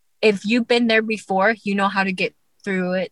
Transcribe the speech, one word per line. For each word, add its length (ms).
If 240
you've 220
been 200
there 140
before, 640
you 120
know 140
how 140
to 100
get 200
through 300
it 180